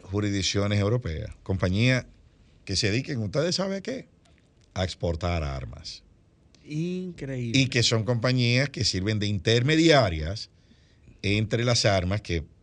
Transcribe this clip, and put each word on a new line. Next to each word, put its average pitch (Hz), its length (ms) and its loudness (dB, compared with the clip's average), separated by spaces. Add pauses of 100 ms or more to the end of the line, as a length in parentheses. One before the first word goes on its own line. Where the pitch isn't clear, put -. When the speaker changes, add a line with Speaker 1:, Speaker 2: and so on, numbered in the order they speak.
Speaker 1:
jurisdicciones 101 760 -2
europeas, 101 640 -2
compañías 101 640 0 (580)
que 98 120 -6
se 101 140 0
dediquen, 127 280 -4
¿ustedes 143 380 -2
saben 190 220 -4
a - 20 -12
qué? 247 280 -10 (680)
A 92 100 -2
exportar 85 580 -4
armas. 65 600 -10 (640)
Speaker 2:
Increíble. 151 920 -4
Speaker 1:
Y 135 100 6
que 127 140 4
son 113 220 2
compañías 123 640 2
que 127 160 -4
sirven 101 340 0
de 104 80 0
intermediarias 113 1200 2 (720)
entre 110 420 0
las 120 220 2
armas 98 340 2
que 82 240 -4 (180)